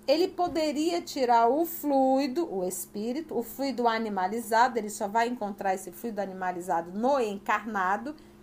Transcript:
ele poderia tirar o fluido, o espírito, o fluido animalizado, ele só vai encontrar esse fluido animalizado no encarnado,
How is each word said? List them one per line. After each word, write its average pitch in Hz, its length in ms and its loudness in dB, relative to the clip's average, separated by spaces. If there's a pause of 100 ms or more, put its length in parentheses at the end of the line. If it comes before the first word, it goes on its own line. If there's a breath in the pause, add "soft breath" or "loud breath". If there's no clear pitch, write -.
ele 330 220 4
poderia 320 720 0
tirar 233 480 4
o 302 160 4
fluido, 277 840 2
o 185 120 -2
espírito, 233 720 -4
o 240 60 -2
fluido 240 440 -2
animalizado, 226 920 2
ele 214 100 -6
só 208 200 -4
vai 233 180 2
encontrar 202 480 -4
esse 190 160 -12
fluido 202 300 -8
animalizado 180 760 -4
no 262 220 2
encarnado, 214 960 -2 (280 loud breath)